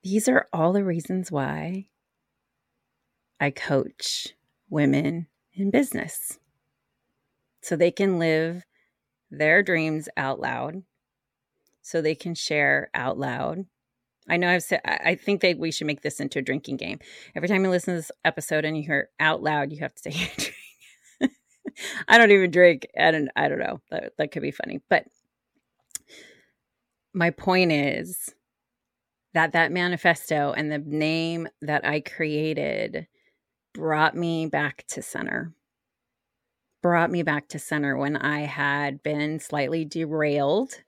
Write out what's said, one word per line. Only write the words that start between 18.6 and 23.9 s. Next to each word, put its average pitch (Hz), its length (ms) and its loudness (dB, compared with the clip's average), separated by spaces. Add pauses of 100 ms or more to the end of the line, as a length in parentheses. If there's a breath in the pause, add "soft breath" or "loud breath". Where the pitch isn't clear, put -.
and 156 140 -2
you 151 60 -4
hear 143 260 -2 (100)
"out 156 220 2
loud," 147 300 0
you 147 80 -14
have 143 160 -8
to - 80 -20
take 143 120 -8
<laughs> 175 180 -6
a - 80 -8
drink. - 140 -8 (1500 loud breath)
I 233 100 8
don't 226 140 10
even 190 200 8
drink. 170 360 8 (120)
I 165 120 6
don't, 151 240 0
I 147 120 2
don't 143 120 0
know. - 300 -4
That, - 280 -8